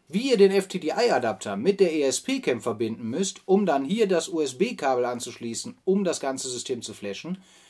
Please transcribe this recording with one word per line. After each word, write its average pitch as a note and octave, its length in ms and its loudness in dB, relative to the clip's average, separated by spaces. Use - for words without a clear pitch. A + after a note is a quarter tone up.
Wie A3+ 220 -2
ihr A#3+ 80 6
den F#3+ 140 10
F-T-D-I-Adapter D3 1040 0
mit F3+ 220 0
der F3+ 140 4
E D3+ 100 2
S C3 180 0
P C4 200 -4
Cam A#2+ 200 -2
verbinden A2+ 480 -4
müsst, F3+ 360 -4
um G3 200 4
dann C#3+ 180 2
hier G#3 240 0
das F3+ 220 0
U-S-B-Kabel C#3+ 760 0
anzuschließen, A#2+ 760 -8
um G3 200 2
das E3 160 0
ganze C3+ 280 -4
System B2 360 -6
zu G#2+ 100 -12
flashen, G#2+ 480 -8